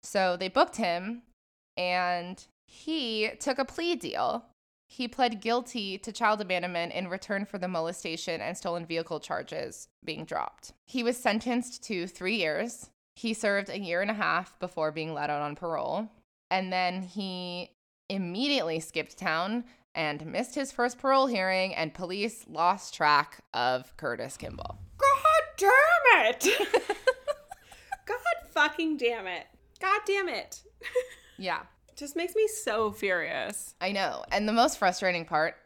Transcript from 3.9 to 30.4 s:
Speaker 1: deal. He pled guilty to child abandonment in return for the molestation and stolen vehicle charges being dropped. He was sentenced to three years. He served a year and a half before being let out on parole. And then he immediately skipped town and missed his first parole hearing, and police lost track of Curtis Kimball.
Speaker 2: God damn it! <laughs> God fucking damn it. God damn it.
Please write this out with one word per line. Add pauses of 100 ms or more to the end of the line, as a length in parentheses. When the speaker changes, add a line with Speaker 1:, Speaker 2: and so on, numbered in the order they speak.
Speaker 1:
deal. (440)
He
pled
guilty
to
child
abandonment
in
return
for
the
molestation
and
stolen
vehicle
charges (140)
being
dropped. (140)
He
was
sentenced
to
three
years. (260)
He
served
a
year
and
a
half
before
being
let
out
on
parole. (420)
And
then
he (360)
immediately
skipped
town (300)
and
missed
his
first
parole
hearing,
and
police
lost
track
of
Curtis
Kimball. (180)
Speaker 2:
God (160)
damn
it!
<laughs> (1120)
God (340)
fucking
damn
it. (320)
God
damn
it. (180)